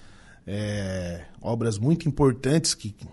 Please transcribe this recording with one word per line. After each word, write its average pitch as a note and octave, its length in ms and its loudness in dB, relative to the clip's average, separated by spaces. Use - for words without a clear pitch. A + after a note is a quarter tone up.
é, F#2+ 720 -4
obras A2+ 360 -2
muito D3+ 300 2
importantes C#3 640 4
que - 220 -12